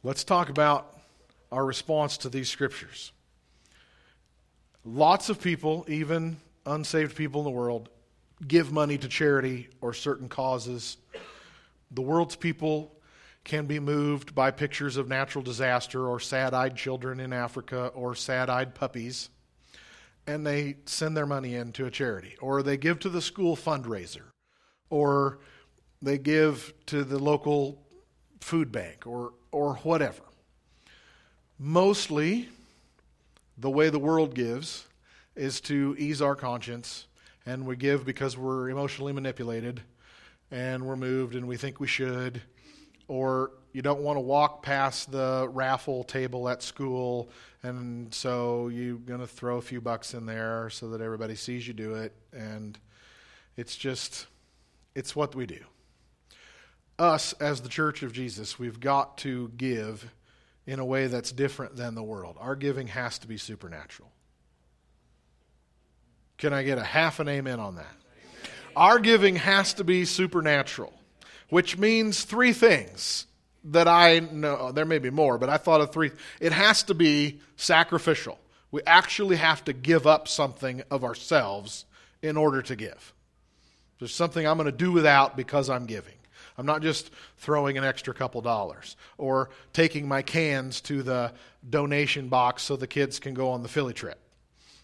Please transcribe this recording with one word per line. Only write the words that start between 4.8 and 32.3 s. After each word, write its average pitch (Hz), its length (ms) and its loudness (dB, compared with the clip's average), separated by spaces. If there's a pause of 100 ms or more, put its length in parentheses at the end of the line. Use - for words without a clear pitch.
Lots 151 420 4
of 214 140 -4
people, 160 480 -2
even 160 480 -2 (280)
unsaved 151 520 -2
people 147 240 -4
in 147 40 -4
the 143 60 -4
world, 120 380 -4 (560)
give 151 280 4
money 147 240 2
to 131 100 -6
charity 131 640 2 (100)
or 120 140 -4
certain 131 340 -6
causes. 123 680 -6 (920)
The 127 100 -6
world's 165 340 2
people 156 640 -4 (460)
can 151 220 -4
be 147 120 -4
moved 147 560 -2
by 135 160 4
pictures 143 460 -4
of 135 100 -4
natural 135 360 -4
disaster 127 600 -2
or 123 140 -4
sad-eyed 131 560 -2
children 131 460 -8
in 127 100 -10
Africa 123 600 -6
or 123 220 -8
sad-eyed 127 600 -2
puppies, 123 540 -8 (960)
and 151 180 -6
they 143 300 -2 (120)
send 156 280 -4
their 151 100 0
money 131 300 -4
in 120 180 -8
to 131 120 -6
a 123 60 -6
charity, 104 500 -6
or 135 220 0
they 139 120 2
give 160 240 0
to 196 100 -4
the 170 120 -4
school 170 340 0
fundraiser, 117 760 -6 (580)
or 143 500 2 (640)
they 139 160 0
give 151 560 2 (140)
to 143 180 -4
the 135 140 -4
local 147 640 0 (600)
food 151 320 -2
bank, 92 340 -10
or, 120 260 -10 (180)
or 143 320 0
whatever. 151 400 0 (1300)
Mostly, 175 920 2 (1080)